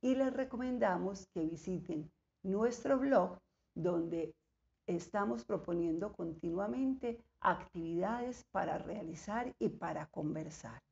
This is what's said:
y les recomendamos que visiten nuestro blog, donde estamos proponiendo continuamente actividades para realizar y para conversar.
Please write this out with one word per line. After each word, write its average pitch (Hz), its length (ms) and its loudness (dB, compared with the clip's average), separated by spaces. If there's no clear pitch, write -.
y 254 140 4
les 262 160 4
recomendamos 226 1000 0
que 170 80 0
visiten 160 680 -2
nuestro 233 540 2
blog, 254 400 4
donde 165 600 0
estamos 208 600 0
proponiendo 175 680 0
continuamente 226 1080 -2
actividades 185 1120 0
para 175 260 0
realizar 208 840 -6
y 220 100 2
para 156 380 -6
conversar. 151 760 -6